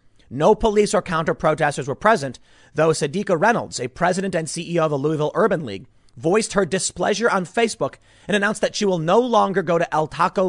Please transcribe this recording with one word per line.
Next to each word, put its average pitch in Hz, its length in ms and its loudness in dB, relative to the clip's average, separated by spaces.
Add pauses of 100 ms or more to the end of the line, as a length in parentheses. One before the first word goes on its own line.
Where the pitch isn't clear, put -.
(280)
No 175 260 4
police 208 380 2
or 190 80 2
counter-protesters 156 880 -2
were 131 60 -4
present, 147 440 0 (360)
though 156 160 4
Sadiqa 160 500 -2
Reynolds, 170 400 0
a 127 80 -4
president 180 460 -2
and 160 160 -4
C 170 240 -6
E 170 40 0
O 160 60 2
of 156 60 0
the 147 80 0
Louisville 151 360 -2
Urban 170 300 0
League, 98 220 -10 (280)
voiced 180 380 0
her 196 140 0
displeasure 185 640 -2
on 185 160 -2
Facebook - 480 -2 (340)
and 196 80 0
announced 202 240 -2
that - 160 -2
she 214 80 -2
will 185 140 2
no 170 200 2
longer 202 440 2
go 170 160 0
to 165 160 -2
El 156 140 0
Taco 185 400 0